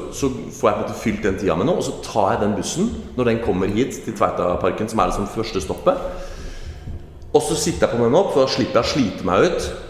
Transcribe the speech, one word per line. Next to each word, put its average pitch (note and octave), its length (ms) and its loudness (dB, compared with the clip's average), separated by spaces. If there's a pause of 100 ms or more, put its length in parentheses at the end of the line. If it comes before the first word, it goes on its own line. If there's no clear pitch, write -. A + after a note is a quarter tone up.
(140)
så - 160 -2
får - 380 -2
jeg G#2 80 4
på G#2 60 -2
en - 20 -4
måte - 160 -6
fylt G#2 260 -2
den F#2+ 160 2
tida F2+ 160 2
med E2 80 2
noe, - 140 2
og - 80 -2
så - 80 -6 (100)
tar G#2 300 2
jeg A2+ 80 -2
den G#2 160 0
bussen F#3 320 -2 (240)
når A#2+ 160 2
den A2+ 140 2
kommer F#2+ 280 2
hit B2+ 220 0 (100)
til A2 80 -4
Tveita-parken, F2+ 800 0
som A2 100 2
er F2+ 80 4
liksom G2 240 -2
første G#2+ 300 -2
stoppet. - 400 0 (1300)
Og C#3+ 80 6
så - 140 0
sitter - 300 2
jeg A2 80 -2
på A#2 80 2
den B2 160 6
opp, F#3+ 160 2
for C3+ 100 6
da C3 60 0
slipper A2+ 300 2
jeg - 40 0
å - 60 0
slite F#2+ 360 0
meg G2+ 200 6
ut - 220 -2 (200)